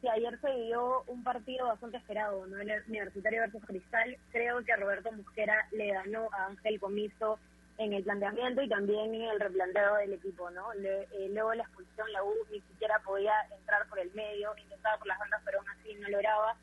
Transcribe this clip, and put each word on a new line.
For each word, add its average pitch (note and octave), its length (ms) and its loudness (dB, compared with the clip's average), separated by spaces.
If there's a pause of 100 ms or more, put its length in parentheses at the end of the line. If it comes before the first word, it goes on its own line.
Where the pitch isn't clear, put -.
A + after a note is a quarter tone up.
Sí, B3 60 -2
ayer A#3 340 2
se C#4 140 0 (120)
dio B3 420 2
un B3 160 -10
partido B3+ 420 -2
bastante A#3 300 -2
esperado, G#3 500 -2
¿no? F#3+ 120 -10
El G3+ 120 -4 (160)
Universitario G#3+ 540 -2
versus A3 240 -2
Cristal. A3+ 520 -2 (140)
Creo A#3+ 340 0
que A#3 120 4
Roberto G3+ 340 0
Mosquera G#3+ 640 0
le G#3 160 0
ganó G3+ 420 0
a F#3+ 160 -2
Ángel G3+ 320 -2
Comiso G#3 640 0 (380)
en G#3+ 140 0
el G3 120 0
planteamiento G#3+ 580 0
y C4 60 0
también G#3 440 2
en A3+ 100 -2
el A3 180 0
replanteo G3 560 4
del G3+ 160 2
equipo, F3+ 380 -6
¿no? F#3+ 240 -8
Le-, G3 380 -2
eh, G3 200 -4
luego A3 180 2
de A3+ 60 2
la A#3 80 -2
expulsión, A4 480 -8
la G4 100 0
U G4+ 100 0 (200)
ni - 80 -6
siquiera G#3+ 440 0
podía G3 280 2 (260)
entrar G#3 300 0
por G#3 100 -6
el F3+ 160 -4
medio, G#3 420 -4
intentaba - 420 -2
por - 100 -8
las F#3 100 0
bandas, C4 260 -4
pero G3 140 0
aún - 100 -4
así - 320 -12
no G4+ 100 -8
lograba. G#3+ 520 4